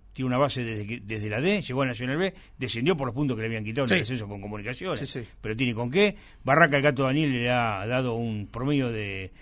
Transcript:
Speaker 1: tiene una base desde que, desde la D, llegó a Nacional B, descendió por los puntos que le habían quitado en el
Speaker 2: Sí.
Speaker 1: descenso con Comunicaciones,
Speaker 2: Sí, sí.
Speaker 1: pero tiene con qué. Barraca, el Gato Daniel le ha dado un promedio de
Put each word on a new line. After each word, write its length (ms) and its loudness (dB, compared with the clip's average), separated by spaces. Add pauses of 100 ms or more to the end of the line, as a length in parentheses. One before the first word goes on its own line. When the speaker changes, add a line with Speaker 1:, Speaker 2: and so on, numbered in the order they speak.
(140)
Speaker 1:
tiene 140 -2
una 100 2
base 260 2
desde 220 -4
que, 140 -8
desde 300 -6
la 120 0
D, 200 2
llegó 200 -2
a 60 2
Nacional 300 -2
B, 160 0 (240)
descendió 380 0
por 120 -2
los 80 -4
puntos 200 0
que 60 -4
le 60 -2
habían 160 -4
quitado 240 -2
en 60 4
el 40 6
Speaker 2:
Sí. 40 2
Speaker 1:
descenso 260 -4
con 140 -10
Comunicaciones, 580 -6 (100)
Speaker 2:
Sí, 120 -8
sí. 60 -12 (140)
Speaker 1:
pero 140 -4
tiene 180 0
con 160 -4
qué. 260 2 (280)
Barraca, 340 6
el 60 4
Gato 200 4
Daniel 280 2
le 200 0
ha 360 2
dado 280 0
un 320 -4
promedio 440 0
de 400 -6 (100)